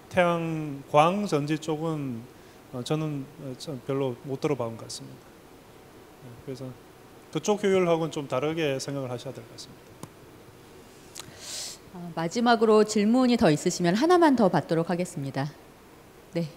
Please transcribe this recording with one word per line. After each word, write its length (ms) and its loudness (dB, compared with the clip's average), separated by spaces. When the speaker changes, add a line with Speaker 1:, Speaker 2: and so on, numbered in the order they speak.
Speaker 1:
태양 840 0
광 340 4
전지 320 -2
쪽은, 640 -6
어, 100 -8
저는, 420 -4
어, 160 -12
저 160 -12
별로 360 -2
못 160 -8
들어본 380 -4
것 60 -16
같습니다. 340 -16
네, 1120 -20
그래서 200 -12
그쪽 300 0
효율하고는 480 2
좀 160 -6
다르게 500 0
생각을 320 -6
하셔야 240 -10
될 100 -16
것 100 -20
같습니다. 280 -18
Speaker 2:
어, 180 -12
마지막으로 720 4
질문이 540 4
더 120 6
있으시면 460 2
하나만 400 6
더 140 6
받도록 420 0
하겠습니다. 580 -4
네. 240 -2